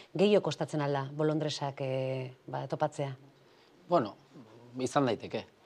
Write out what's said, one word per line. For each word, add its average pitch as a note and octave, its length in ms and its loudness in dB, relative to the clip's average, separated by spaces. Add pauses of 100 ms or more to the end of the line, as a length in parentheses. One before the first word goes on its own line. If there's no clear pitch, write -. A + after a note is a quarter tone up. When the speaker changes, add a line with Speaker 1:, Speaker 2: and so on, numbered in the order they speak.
(180)
Speaker 1:
gehiago G3 240 6
kostatzen D3+ 400 -2
al C#3+ 120 2
da C#3 100 0 (100)
bolondresak, D3+ 680 0
eh, C3 520 -2 (140)
ba, C#3 200 -6
topatzea? C#3+ 480 -2 (720)
Speaker 2:
Bueno, B2 280 2 (640)
izan C3 260 2
daiteke, G#2 400 -2 (200)